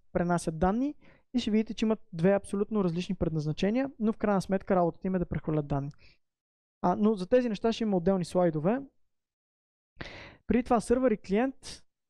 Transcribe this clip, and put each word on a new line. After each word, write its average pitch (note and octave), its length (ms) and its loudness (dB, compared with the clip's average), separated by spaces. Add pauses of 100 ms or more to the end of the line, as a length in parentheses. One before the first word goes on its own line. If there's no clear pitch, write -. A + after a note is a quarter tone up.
(120)
пренасят F3 460 0
данни A3+ 360 0 (400)
и A#3+ 60 2
ще A3+ 100 -4
видите, A3 240 2
че - 100 -2
имат A3 160 0 (120)
две F3+ 200 4
абсолютно G3+ 520 0
различни F3+ 300 -2
предназначения, F3 840 -2
но A3 140 0
в - 40 -6
крайна G3+ 260 2
сметка G3 340 0
работата F3 300 0
им F#3 80 -2
е F#3+ 40 0
да F3 80 -2
прехвърлят D3+ 400 -2
данни. C#3+ 260 -4 (880)
А, F3+ 140 2
но G#3+ 180 4
за F3+ 120 -4
тези B3 220 4
неща A3+ 240 0
ще A3+ 120 -4
има G3+ 120 0
отделни F3+ 280 2
слайдове. F3+ 580 0 (1600)
Преди A#3+ 160 2
това A#3 180 2
сървър B3+ 300 0
и G#3+ 60 0
клиент, - 680 -4 (260)